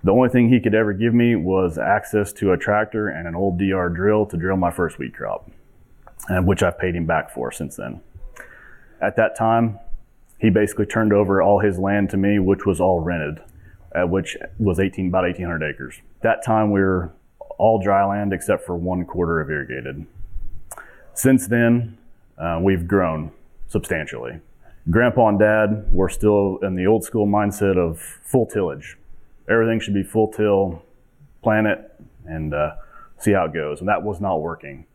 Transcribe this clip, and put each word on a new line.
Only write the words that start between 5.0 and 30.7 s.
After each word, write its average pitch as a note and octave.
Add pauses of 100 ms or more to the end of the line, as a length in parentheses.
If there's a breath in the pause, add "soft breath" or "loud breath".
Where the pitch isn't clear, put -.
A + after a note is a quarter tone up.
crop, - (800)
and F#2
which F#2+
I've F2+
paid F2+
him E2
back D#2+
for B1
since -
then. - (1000 loud breath)
At G2+
that A2
time, A2+ (580)
he A2+
basically G#2
turned G#2+
over G2
all G2
his F#2+
land G2
to F#2+
me, G2+
which F#2+
was F2
all F2+
rented, D#2+ (540 soft breath)
uh, F2+
which F2+ (220)
was F#2+
eighteen, F#2+
about F2+
eighteen F2+
hundred D#2+
acres. C#2 (220)
That A2+
time A2
we G2
were F#2 (460)
all A2
dry G2
land G2+
except F2+
for F2
one F2+
quarter E2+
of D2
irrigated. C2+ (1080 loud breath)
Since C3
then, A#2 (400)
uh, E2+
we've F#2
grown E2 (360)
substantially. D2 (500 soft breath)
Grandpa A2+
and G#2
Dad G#2+
were F#2+
still G2+
in F#2+
the F2+
old G#2
school G#2+
mindset G2+
of E2
full -
tillage. E2+ (520)
Everything A2+
should G#2
be G2
full A2
till, G2 (580)